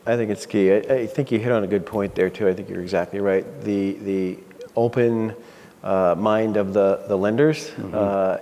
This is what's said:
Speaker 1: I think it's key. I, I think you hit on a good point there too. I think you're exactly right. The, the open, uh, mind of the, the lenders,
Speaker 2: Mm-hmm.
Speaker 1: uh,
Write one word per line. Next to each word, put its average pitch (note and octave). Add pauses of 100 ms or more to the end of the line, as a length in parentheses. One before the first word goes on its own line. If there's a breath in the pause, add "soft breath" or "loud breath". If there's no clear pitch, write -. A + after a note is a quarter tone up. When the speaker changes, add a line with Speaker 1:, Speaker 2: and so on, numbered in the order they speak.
Speaker 1:
I A#2
think A2+
it's G2+
key. G2
I, G2+
I B2
think B2+
you A2
hit A#2+
on A2
a -
good F#2
point G2+
there F#2+
too. G2+
I F#2
think F#2+
you're F#2
exactly F2+
right. F#2+ (180)
The, G2+
the F#2+ (380)
open, A#2 (480 loud breath)
uh, F#2+
mind G#2+
of G2
the, G2
the G2+
lenders, B2
Speaker 2:
Mm-hmm. F#2+
Speaker 1:
uh, G2